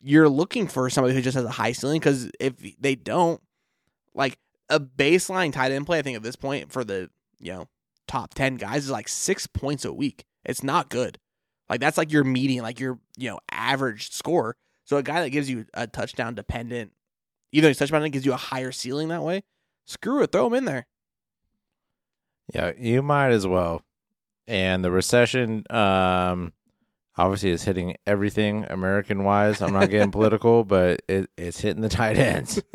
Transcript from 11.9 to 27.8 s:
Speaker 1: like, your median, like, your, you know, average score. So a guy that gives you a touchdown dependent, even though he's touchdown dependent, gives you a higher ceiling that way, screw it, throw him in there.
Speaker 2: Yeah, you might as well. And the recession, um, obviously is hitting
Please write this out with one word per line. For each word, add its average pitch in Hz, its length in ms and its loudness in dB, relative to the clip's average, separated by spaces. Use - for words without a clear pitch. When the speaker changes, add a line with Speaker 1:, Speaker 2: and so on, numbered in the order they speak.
Speaker 1:
like, 160 140 0
your 151 120 6
median, 131 400 0
like, 120 160 -10
your, 131 200 -6
you 117 120 -8
know, 98 100 -12
average 120 600 -2
score. 135 440 -2
So 143 120 2
a 139 60 0
guy 151 180 -2
that 151 100 -2
gives 139 180 -2
you 117 240 -6
a 113 140 -6
touchdown 117 480 -8
dependent, 117 560 -8
even 151 120 4
though 156 60 10
he's 131 80 2
touchdown 147 240 0
dependent, 151 120 -2
gives 135 120 -2
you 131 80 4
a 123 40 -4
higher 131 360 -6
ceiling 139 360 -6
that 165 140 -6
way, 180 200 -4
screw 262 360 -2
it, 165 100 2
throw 214 160 2
him 226 60 -2
in 262 120 0
there. 135 200 -4
Speaker 2:
Yeah, 87 240 -2
you 123 240 0
might 143 280 2
as 104 180 2
well. 85 360 0
And 92 360 0
the 90 80 0
recession, 113 800 2
um, 92 840 2
obviously 98 320 2
is 85 140 0
hitting 90 320 -2